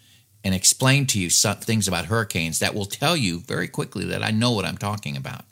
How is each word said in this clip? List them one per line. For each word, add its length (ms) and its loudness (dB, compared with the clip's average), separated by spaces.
and 120 2
explain 520 4
to 120 0
you 100 0
some 280 2
things 300 0
about 180 0
hurricanes 540 -2
that 140 2
will 120 -4
tell 300 0
you 240 0
very 280 -4
quickly 380 -6
that 180 -4
I 80 0
know 200 2
what 140 0
I'm 120 -4
talking 380 -6
about. 360 -10